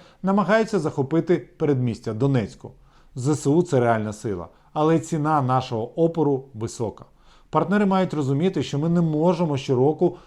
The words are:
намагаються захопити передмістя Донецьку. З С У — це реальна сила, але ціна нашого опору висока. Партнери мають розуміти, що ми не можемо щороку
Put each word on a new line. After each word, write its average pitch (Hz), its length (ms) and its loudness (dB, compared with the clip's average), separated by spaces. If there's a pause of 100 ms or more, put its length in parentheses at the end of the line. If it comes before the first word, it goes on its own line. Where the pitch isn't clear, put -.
(240)
намагаються 202 560 2
захопити 160 800 0
передмістя 127 560 0
Донецьку. 120 580 -2 (440)
З 127 140 -4
С 151 200 0
У — 160 140 4
це 143 160 2
реальна 110 340 0
сила, 92 340 -8 (260)
але 156 260 2
ціна 156 420 0
нашого 127 640 -2
опору 147 500 0
висока. 110 520 -8 (440)
Партнери 180 360 2
мають 190 280 0
розуміти, 147 500 0
що - 160 -4
ми 160 100 0
не 170 120 2
можемо 160 560 0
щороку 147 680 0